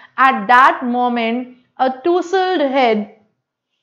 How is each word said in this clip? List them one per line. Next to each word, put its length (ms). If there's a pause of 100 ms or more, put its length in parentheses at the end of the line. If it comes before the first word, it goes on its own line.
(200)
At 280
that 340 (140)
moment, 480 (340)
a 120 (160)
tousled 600 (120)
head 280 (760)